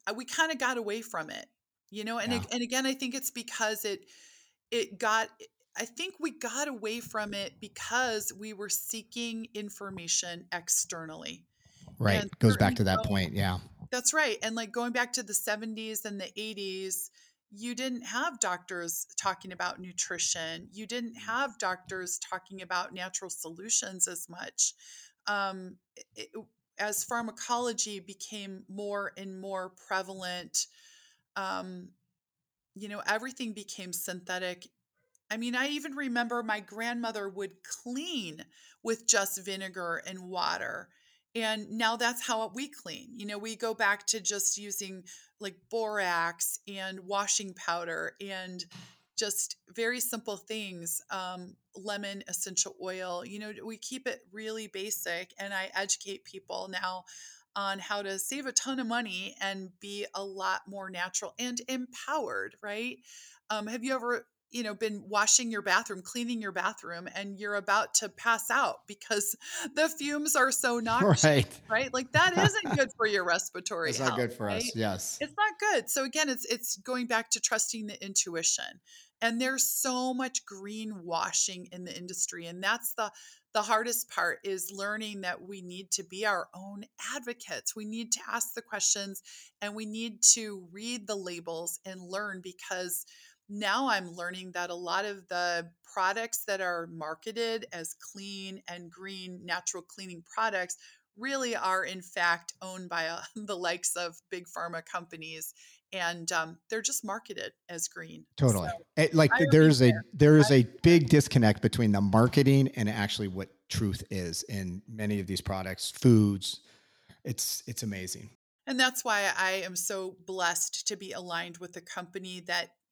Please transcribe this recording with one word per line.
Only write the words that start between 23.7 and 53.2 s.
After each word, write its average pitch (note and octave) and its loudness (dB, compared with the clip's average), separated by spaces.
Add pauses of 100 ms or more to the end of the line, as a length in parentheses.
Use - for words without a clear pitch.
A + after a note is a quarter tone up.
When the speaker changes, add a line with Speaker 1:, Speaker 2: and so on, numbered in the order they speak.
Speaker 1:
as F3 -8
much. - -4 (520)
Um, F#3+ -2 (200)
it, - -20 (100)
it, G#3+ -12 (340)
as G#3 -2
pharmacology A#3 -2
became G3 -12
more G3+ -4
and F#3+ -10
more F#3+ -6
prevalent, F#3 -4 (680)
um, F#3 -4 (880)
you G3+ -12
know, G#3 -8
everything A3+ -2
became F#3+ -10
synthetic. F3+ -4 (640)
I A3 -4
mean, A#3+ -2
I C4 2
even D4 -4
remember A#3+ 0
my G#3+ -2
grandmother A3 -4
would G3 -8
clean B3 -8 (380)
with A3+ -2
just G3 2
vinegar F#3 -6
and F#3 -12
water. F3+ -2 (440)
And A3 -2
now A3+ 2
that's A#3+ 0
how A3 0
we C#4 -6
clean. - -14
You G3+ -10
know, G#3 -6
we A3 -6
go A3 0
back G3+ 2
to A3 0
just G3+ 0
using, G3 -8 (340)
like, G3 -8 (140)
borax F#3 0
and F#3+ -8
washing G3+ -2
powder E3+ -4
and F#3 -8 (540)
just - -2 (120)
very A#3 -2
simple A3+ -4
things, F#3+ -8
um, F3+ -8 (180)
lemon G3+ -6
essential - -4
oil. F#3 -6